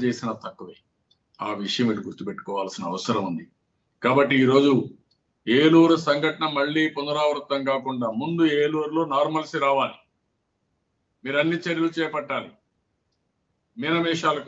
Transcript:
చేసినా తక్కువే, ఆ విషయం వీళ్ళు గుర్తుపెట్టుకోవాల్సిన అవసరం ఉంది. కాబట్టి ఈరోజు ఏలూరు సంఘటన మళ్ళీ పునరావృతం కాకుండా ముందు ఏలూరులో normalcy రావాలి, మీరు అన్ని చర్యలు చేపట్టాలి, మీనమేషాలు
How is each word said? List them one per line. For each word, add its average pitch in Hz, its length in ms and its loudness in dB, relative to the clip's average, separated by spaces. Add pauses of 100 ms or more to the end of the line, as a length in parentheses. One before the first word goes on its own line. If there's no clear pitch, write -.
చేసినా 117 300 -4 (120)
తక్కువే, 92 320 -16 (720)
ఆ - 20 -4 (140)
విషయం 117 260 0
వీళ్ళు 101 180 -4
గుర్తుపెట్టుకోవాల్సిన 98 840 -8
అవసరం 101 400 -4
ఉంది. 82 140 -8 (600)
కాబట్టి 135 380 2
ఈరోజు 139 300 6 (840)
ఏలూరు 165 360 8 (120)
సంఘటన 151 380 0 (140)
మళ్ళీ 151 240 0 (140)
పునరావృతం 143 640 -2 (100)
కాకుండా 127 360 -2 (140)
ముందు 165 220 0 (200)
ఏలూరులో 156 400 0 (120)
normalcy 156 420 -2 (100)
రావాలి, 185 300 0 (1300)
మీరు 139 180 -4
అన్ని 165 240 0
చర్యలు 165 320 -2
చేపట్టాలి, 151 520 -4 (1300)
మీనమేషాలు 165 680 0